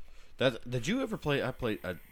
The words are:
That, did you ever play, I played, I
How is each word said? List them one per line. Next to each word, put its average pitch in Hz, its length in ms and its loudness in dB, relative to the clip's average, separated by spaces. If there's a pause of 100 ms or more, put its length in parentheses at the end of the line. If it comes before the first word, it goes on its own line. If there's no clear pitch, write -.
(360)
That, 123 340 2
did 123 160 0
you 247 160 2
ever 220 140 -2
play, 139 260 2
I 123 80 2
played, 113 320 0
I 90 140 -2 (160)